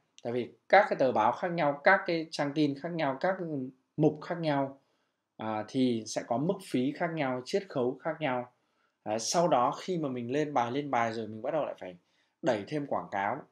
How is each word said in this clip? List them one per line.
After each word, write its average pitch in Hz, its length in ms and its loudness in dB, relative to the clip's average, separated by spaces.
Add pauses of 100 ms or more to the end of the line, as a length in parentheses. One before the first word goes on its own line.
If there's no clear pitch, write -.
(240)
tại 120 100 -4
vì 123 180 -2 (180)
các 294 200 8
cái 180 100 0
tờ 131 120 4
báo 113 200 4
khác 180 200 -2
nhau, 147 320 0
các 196 220 6
cái 165 260 -2
trang 143 240 -2
tin 143 240 2
khác 170 120 -6
nhau, 147 280 -2
các 185 160 2 (640)
mục 151 240 4
khác 175 180 -6
nhau, 139 400 0 (580)
à, 110 300 -4
thì 123 400 0
sẽ - 200 -6
có 117 100 0
mức 180 200 0 (140)
phí 135 200 0
khác 170 220 -4
nhau, 131 320 -2
chiết 196 240 -2
khấu 127 340 -2
khác 160 160 -4
nhau. 127 320 -2 (540)
Đấy, 107 140 -2
sau 170 280 2
đó 135 320 4
khi 185 180 -4
mà 151 120 -2
mình 123 220 -6
lên 147 220 0
bài, 120 180 2
lên 143 200 -4
bài 117 220 2
rồi 113 140 -6
mình 110 140 -10
bắt 131 100 -4
đầu 147 140 0
lại 104 140 -6
phải 92 180 -12 (440)
đẩy 107 260 0
thêm 147 200 -4
quảng 92 240 -4
cáo 104 300 -2 (100)